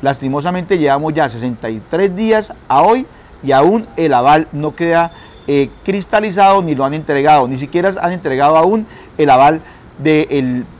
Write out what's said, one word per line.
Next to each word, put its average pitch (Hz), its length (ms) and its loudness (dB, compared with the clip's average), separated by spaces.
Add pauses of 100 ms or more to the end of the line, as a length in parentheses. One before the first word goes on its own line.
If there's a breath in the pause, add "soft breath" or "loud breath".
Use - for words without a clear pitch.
Lastimosamente 147 760 -2
llevamos 147 360 0
ya 147 140 0
sesenta 117 420 -8
y 110 180 -8
tres 180 280 -2
días 214 360 -2 (140)
a 135 160 2
hoy 233 240 2 (380 loud breath)
y 135 80 0
aún 185 340 2 (100)
el 156 180 0
aval 143 360 2
no 151 240 -6
queda, 170 380 -2 (340 loud breath)
eh, 139 240 0 (140)
cristalizado 196 760 0
ni 165 140 -2
lo 135 100 -2
han 139 100 -4
entregado, 151 520 2
ni 131 100 -6
siquiera 175 440 -2
han 175 100 -2
entregado 151 460 0
aún 196 280 2 (320 loud breath)
el 147 140 2
aval 156 300 4 (380 loud breath)
de 156 340 0
el 127 340 -2 (140)